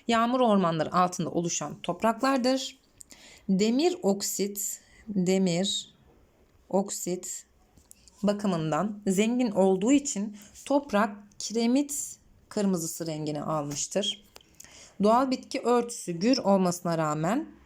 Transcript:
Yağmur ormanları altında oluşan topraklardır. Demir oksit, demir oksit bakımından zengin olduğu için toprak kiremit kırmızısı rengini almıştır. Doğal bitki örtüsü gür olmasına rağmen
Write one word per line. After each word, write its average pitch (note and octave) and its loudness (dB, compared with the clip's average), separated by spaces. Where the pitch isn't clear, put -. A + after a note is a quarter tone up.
Yağmur A#3 2
ormanları E3+ 4
altında F3 2
oluşan E3 -4
topraklardır. B3+ 0
Demir A3+ 2
oksit, G3+ -4
demir F#3+ 0
oksit - -4
bakımından G3 -2
zengin A3 2
olduğu F#3+ 2
için G#3+ 0
toprak A3+ 0
kiremit A#3+ -2
kırmızısı F3 -2
rengini D3+ -4
almıştır. D3+ -4
Doğal A#3+ 4
bitki B3+ -4
örtüsü A#3 -2
gür A3 2
olmasına F3+ 2
rağmen D#3+ -2